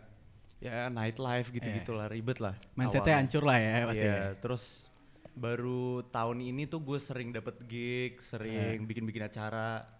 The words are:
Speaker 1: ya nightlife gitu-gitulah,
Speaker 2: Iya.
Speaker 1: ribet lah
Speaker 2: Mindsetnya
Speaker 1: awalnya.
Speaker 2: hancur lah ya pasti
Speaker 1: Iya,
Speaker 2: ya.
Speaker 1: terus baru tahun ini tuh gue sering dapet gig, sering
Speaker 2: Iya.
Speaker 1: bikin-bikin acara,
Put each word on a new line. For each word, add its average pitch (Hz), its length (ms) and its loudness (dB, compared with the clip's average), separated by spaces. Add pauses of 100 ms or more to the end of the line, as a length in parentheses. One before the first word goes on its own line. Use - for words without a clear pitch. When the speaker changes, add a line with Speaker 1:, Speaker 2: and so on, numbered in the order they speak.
(580)
Speaker 1:
ya 117 180 -6 (120)
nightlife 123 640 0
gitu-gitulah, 110 560 -2
Speaker 2:
Iya. 107 60 -4
Speaker 1:
ribet 113 260 -2
lah 98 160 -2 (160)
Speaker 2:
Mindsetnya 127 320 4
Speaker 1:
awalnya. 151 160 8
Speaker 2:
hancur 143 240 2
lah 135 160 8
ya 110 140 4 (100)
pasti 113 180 0
Speaker 1:
Iya, 104 140 6
Speaker 2:
ya. 98 120 0 (100)
Speaker 1:
terus 123 260 -4 (680)
baru 123 500 0 (240)
tahun 117 340 0
ini 127 240 -2
tuh 160 140 -4
gue 139 180 -2
sering 123 320 -6
dapet 117 340 -6
gig, 120 540 -2
sering 110 640 -2
Speaker 2:
Iya. 110 80 -4
Speaker 1:
bikin-bikin 110 360 -4
acara, 110 600 -4 (140)